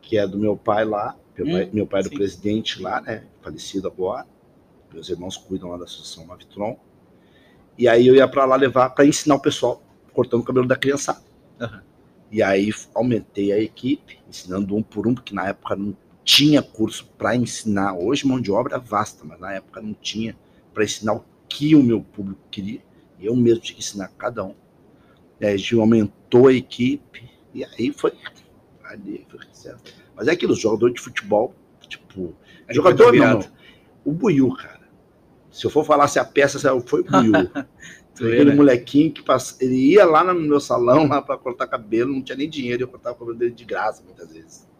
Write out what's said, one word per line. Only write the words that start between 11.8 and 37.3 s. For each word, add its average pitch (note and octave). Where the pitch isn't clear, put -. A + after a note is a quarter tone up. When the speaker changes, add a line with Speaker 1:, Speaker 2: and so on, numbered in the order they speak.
Speaker 1:
E G#2+
aí G2
f-, -
aumentei G#2+
a G#2
equipe, -
ensinando F#2+
um A2
por G#2
um, B2+
porque B2
na F2+
época -
não G2
tinha C#3+
curso -
pra G#2
ensinar. G#2
Hoje A#2
mão C3
de G#2+
obra B2+
vasta, G#2
mas D#2+
na F#2+
época F#2+
não G#2+
tinha G#2+
pra A2
ensinar G#2
o F2+
que D3+
o C#3
meu A2+
público G2
queria. G#2
E F2+
eu A#2
mesmo A#2
tinha -
que G#2+
ensinar G2
cada A2+
um. F#2+
E A2
aí G#2
a G2
gente F#2+
aumentou A2+
a C3
equipe, B2
e -
aí -
foi, -
ali G#2
foi -
certo. -
Mas G#2+
é D#3
aquilo, D#3
jogador A2
de A#2+
futebol, G#2
tipo, -
Speaker 2:
Aí -
Speaker 1:
jogador -
Speaker 2:
foi -
Speaker 1:
não, C#4+
Speaker 2:
virado. -
Speaker 1:
não. -
O C#3+
Buiú, C#3+
cara. -
Se -
eu -
for D3+
falar C#3+
se C#3
a A#2+
peça C#3+
saiu, C3
foi -
o -
Buiú. B2